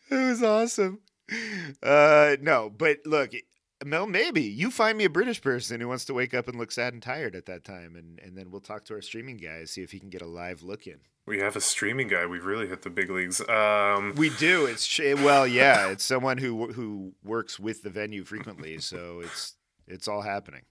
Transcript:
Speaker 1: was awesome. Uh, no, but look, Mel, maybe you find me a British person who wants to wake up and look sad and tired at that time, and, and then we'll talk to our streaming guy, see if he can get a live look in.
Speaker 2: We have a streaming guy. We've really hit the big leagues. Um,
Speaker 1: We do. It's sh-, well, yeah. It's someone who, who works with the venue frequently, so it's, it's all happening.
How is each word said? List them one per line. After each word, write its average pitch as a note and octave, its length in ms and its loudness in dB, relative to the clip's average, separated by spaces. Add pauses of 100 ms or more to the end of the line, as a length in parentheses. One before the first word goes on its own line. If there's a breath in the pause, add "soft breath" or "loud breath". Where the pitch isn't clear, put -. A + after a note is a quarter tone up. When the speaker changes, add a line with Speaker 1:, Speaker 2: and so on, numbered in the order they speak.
(100)
Speaker 1:
was B3+ 320 0
awesome. G#3+ 580 2 (800 loud breath)
Uh, D3 580 8
no, C3 300 2
but D3 340 0
look, D3 280 2 (520)
Mel, D#3+ 220 -2
maybe G#3+ 340 0
you B2 300 -2
find A3 260 2
me G#3+ 80 2
a F3+ 60 4
British A3 320 0
person A#2+ 380 -2
who A#2+ 80 -6
wants B2 180 -6
to C#3 80 -6
wake B2 180 -2
up B2 160 -2
and B2 80 -10
look A#2 160 -8
sad A#2+ 220 -4
and A2+ 80 -16
tired B2+ 340 -8
at F2+ 80 -14
that F2+ 200 -14
time, F2 320 -18
and, E2+ 240 -20
and F#2 160 -20
then F#2 140 -18
we'll F#2+ 120 -14
talk G#2+ 240 -14
to A2 80 -12
our G2+ 80 -12
streaming A#2+ 340 -12
guy, E2 280 -14
see F#2 180 -10
if F2 100 -14
he G2 80 -14
can G2 80 -18
get F2+ 140 -12
a E2+ 40 -12
live F2 360 -12
look F#2+ 240 -12
in. D#2 140 -18 (260)
Speaker 2:
We G#2 140 0
have G2+ 140 0
a G#2+ 60 -4
streaming A#2 480 0
guy. F2+ 160 2
We've F2 220 -6
really G#2 220 -2
hit F#2 120 -10
the F#2 100 -10
big F#2 200 -4
leagues. F#2 360 -2
Um, G#2 680 2
Speaker 1:
We D3+ 140 2
do. D#3 340 2
It's A#2 200 -2
sh-, - 160 -2 (160)
well, C#3 300 6
yeah. B2 420 8
It's G2 160 -4
someone C3 340 0
who, A#2+ 340 -6
who G#2 400 -10 (100)
works A2 380 -6
with G#2+ 220 -6
the G2+ 80 -12
venue G#2 340 -8
frequently, E2 540 -14
so F2 420 -12
it's, - 340 -12 (320)
it's F#2 220 -12
all G#2 140 -4
happening. G2+ 480 -8